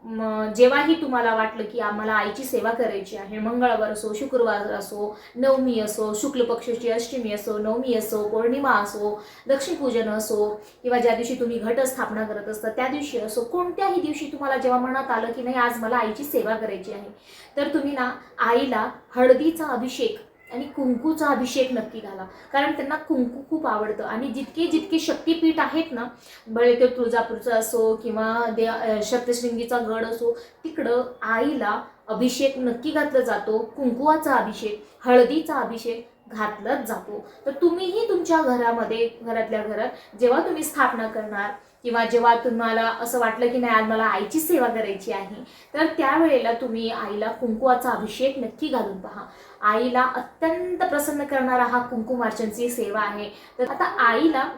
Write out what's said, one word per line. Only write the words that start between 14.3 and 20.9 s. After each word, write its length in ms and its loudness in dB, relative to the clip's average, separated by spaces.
तुम्हाला 240 -2
जेव्हा 240 2
मनात 300 -2
आलं 220 -2
की 100 -6
नाही 140 -2
आज 220 0
मला 180 -2
आईची 280 -2
सेवा 300 0
करायची 380 -6
आहे, 180 -12
तर 120 0
तुम्ही 240 0
ना 200 -2
आईला 520 2
हळदीचा 500 6
अभिषेक 500 -2
आणि 120 -6
कुंकूचा 600 0